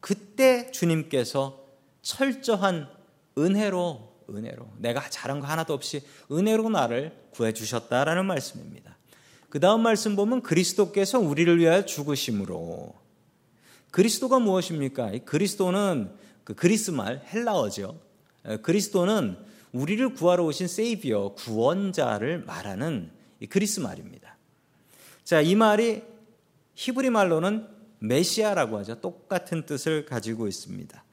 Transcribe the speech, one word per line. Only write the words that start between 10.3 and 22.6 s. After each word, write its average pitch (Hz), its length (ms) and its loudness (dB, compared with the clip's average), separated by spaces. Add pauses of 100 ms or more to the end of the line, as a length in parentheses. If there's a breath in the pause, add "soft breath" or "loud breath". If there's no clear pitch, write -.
그리스도께서 190 760 2
우리를 170 400 4
위하여 170 260 6
죽으심으로. 98 1080 -6 (960 soft breath)
그리스도가 233 480 2
무엇입니까? 160 760 -2
이 117 80 -6
그리스도는 180 920 0 (340 loud breath)
그 107 100 -12
그리스 196 360 2
말, 127 320 -4 (100)
헬라어죠. 156 680 -4 (460)
에, 110 120 -6
그리스도는 180 760 0 (360 loud breath)
우리를 208 420 -2
구하러 175 300 4
오신 160 240 -2
세이비어, 131 680 -2
구원자를 135 1120 -2
말하는 104 680 -8 (300 soft breath)